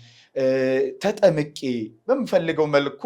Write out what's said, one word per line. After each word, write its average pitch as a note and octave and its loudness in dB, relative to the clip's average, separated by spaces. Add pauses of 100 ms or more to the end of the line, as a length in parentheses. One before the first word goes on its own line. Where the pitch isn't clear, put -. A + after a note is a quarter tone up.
(360)
እ፣ C3+ 0 (540)
ተጠምቄ F3 0 (420)
በምፈልገው E3+ 0
መልኩ C#3+ -2